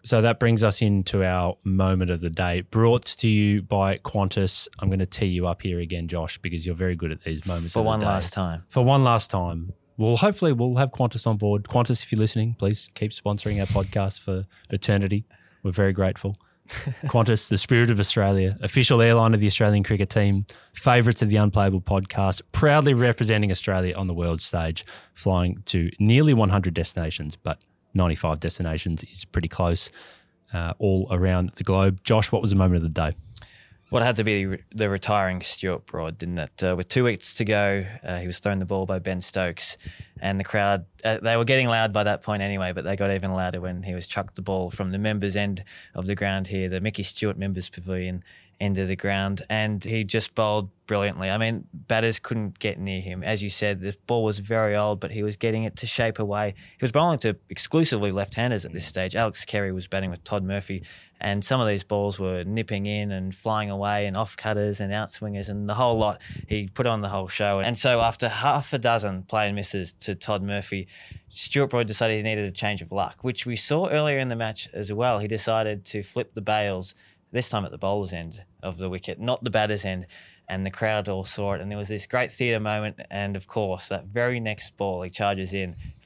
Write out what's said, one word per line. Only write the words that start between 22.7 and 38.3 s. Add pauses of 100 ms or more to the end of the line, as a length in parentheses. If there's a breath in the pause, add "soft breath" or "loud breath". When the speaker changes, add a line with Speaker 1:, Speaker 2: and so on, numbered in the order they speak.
Speaker 1:
representing
Australia
on
the
world
stage, (300 loud breath)
flying
to
nearly
one
hundred
destinations,
but (360)
ninety-five
destinations
is
pretty
close, (640 loud breath)
uh,
all
around
the
globe.
Josh,
what
was
the
moment
of
the
day? (760 loud breath)
Speaker 2:
Well,
it
had
to
be
re-, (120)
the
retiring
Stuart
Broad,
didn't
it?
Uh,
with
two
wickets
to
go, (180)
uh,
he
was